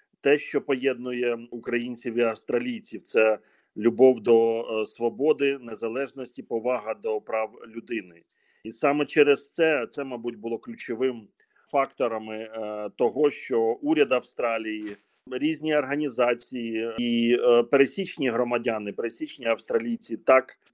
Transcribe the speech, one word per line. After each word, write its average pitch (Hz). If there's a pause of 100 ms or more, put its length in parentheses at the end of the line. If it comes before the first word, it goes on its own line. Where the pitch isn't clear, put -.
(200)
те, 143
що 143
поєднує 123 (120)
українців 120
і 120
австралійців: 117
це 110 (380)
любов 117
до, 113
е, 110
свободи, 135
незалежності, 120
повага 113
до 107
прав 110 (260)
людини. 98 (420)
І 113
саме 147
через 143
це, 156
це, 143
мабуть, 120
було 113
ключовим 117 (420)
факторами, 113
е, 107
того, 123
що 123
уряд 131
Австралії, 110 (340)
різні 147
організації 123
і, 120
е, 120
пересічні 135
громадяни, 117
пересічні 117
австралійці 113
так 131 (160)